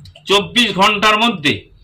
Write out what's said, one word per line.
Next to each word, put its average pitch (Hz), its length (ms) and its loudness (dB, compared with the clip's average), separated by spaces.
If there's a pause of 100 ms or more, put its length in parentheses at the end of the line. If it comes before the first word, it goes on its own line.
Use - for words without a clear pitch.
(300)
চব্বিশ 202 400 0 (100)
ঘন্টার 208 440 2
মধ্যে 165 300 -2 (300)